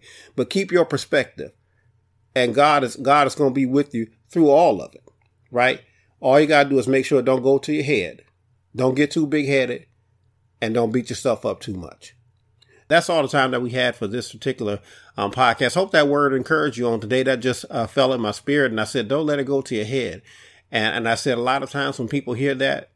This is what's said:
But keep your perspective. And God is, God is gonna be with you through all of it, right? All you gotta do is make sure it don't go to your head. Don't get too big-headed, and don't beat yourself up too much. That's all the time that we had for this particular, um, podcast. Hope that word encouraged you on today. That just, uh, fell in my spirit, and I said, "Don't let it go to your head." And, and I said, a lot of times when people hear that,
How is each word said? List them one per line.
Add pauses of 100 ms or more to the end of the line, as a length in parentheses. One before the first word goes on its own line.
(360)
But
keep
your
perspective. (840)
And
God
is,
God
is
gonna
be
with
you (220)
through
all
of
it, (480)
right? (380)
All
you
gotta
do
is
make
sure
it
don't
go
to
your
head. (520)
Don't
get
too
big-headed, (760)
and
don't
beat
yourself
up
too
much. (720)
That's
all
the
time
that
we
had
for
this
particular, (340)
um,
podcast.
Hope
that
word
encouraged
you
on
today.
That
just,
uh,
fell
in
my
spirit,
and
I
said,
"Don't
let
it
go
to
your
head." (520)
And,
and
I
said,
a
lot
of
times
when
people
hear
that,